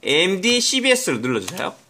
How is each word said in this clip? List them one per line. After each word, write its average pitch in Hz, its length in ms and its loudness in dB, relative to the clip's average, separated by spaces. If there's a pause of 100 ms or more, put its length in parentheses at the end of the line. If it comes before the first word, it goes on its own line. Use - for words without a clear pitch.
에이엠디 185 580 2
씨비에스를 247 600 0
눌러주세요. 123 680 -4